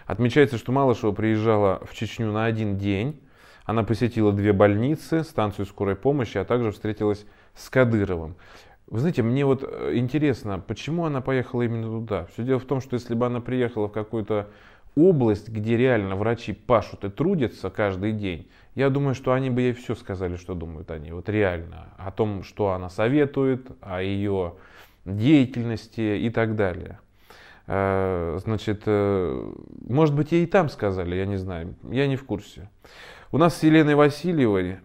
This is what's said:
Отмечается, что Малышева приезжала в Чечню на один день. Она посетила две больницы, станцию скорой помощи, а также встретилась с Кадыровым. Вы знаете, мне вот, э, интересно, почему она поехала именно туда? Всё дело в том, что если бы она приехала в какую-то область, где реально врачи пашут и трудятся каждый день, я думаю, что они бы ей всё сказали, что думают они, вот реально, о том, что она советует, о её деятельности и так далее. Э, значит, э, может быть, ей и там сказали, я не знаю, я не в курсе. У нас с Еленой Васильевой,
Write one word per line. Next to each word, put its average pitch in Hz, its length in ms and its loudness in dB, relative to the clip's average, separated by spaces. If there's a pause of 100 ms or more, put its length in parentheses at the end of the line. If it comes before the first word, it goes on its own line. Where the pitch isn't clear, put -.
Отмечается, 120 500 4
что 113 140 -6
Малышева 127 400 2
приезжала 107 720 2
в - 80 -18
Чечню 110 380 -4
на 110 140 -2
один 110 340 -2
день. 101 420 -2 (460)
Она 110 160 0
посетила 110 480 2
две 101 220 4
больницы, 117 720 2
станцию 104 400 -4
скорой 98 320 -4
помощи, 135 400 0
а 95 80 -2
также 120 260 0
встретилась 104 540 -2 (280)
с - 160 -20
Кадыровым. 98 640 2 (520)
Вы 110 120 -6
знаете, 143 240 0
мне 131 220 2
вот, 135 160 2
э, 64 340 -6
интересно, 120 640 0
почему 139 460 -6
она 147 160 -2
поехала 123 440 -2
именно 113 240 -2
туда? 110 440 -4
Всё 113 120 -8
дело 131 160 0
в 123 60 -8
том, 135 140 -2
что - 140 -6
если 120 200 -4
бы 117 120 0
она 123 160 -2
приехала 120 480 -2
в - 20 -10
какую-то 107 560 -4 (480)
область, 131 540 4
где 110 260 0
реально 110 400 2
врачи 110 380 -2
пашут - 500 -2
и 101 60 -6
трудятся 143 600 -2
каждый 101 440 -2
день, 98 340 -6 (260)
я 135 160 2
думаю, 139 260 0
что 131 180 -2
они 131 160 0
бы 123 100 0
ей 123 140 2
всё 120 220 -6
сказали, 90 420 -6
что 92 180 -10
думают 82 340 -10
они, 78 220 -10
вот 87 160 -8
реально, 87 680 -2
о 92 140 -10
том, 104 320 -2
что 101 280 -2
она 92 180 -4
советует, 135 800 0 (140)
о 92 200 -6
её 98 540 -2 (480)
деятельности 113 1160 2
и 117 100 0
так 113 260 0
далее. 87 440 -4 (680)
Э, 95 760 0
значит, 107 440 -4
э, 95 680 0 (360)
может 143 260 4
быть, 147 160 0
ей 170 140 4
и - 20 -2
там 170 220 4
сказали, 92 460 -2
я 95 100 -2
не 101 100 -2
знаю, 92 400 -8 (160)
я 135 160 0
не 135 80 0
в 123 80 -8
курсе. - 460 -10 (600)
У - 80 -2
нас 165 200 4
с - 60 -2
Еленой 156 320 6
Васильевой, 135 880 2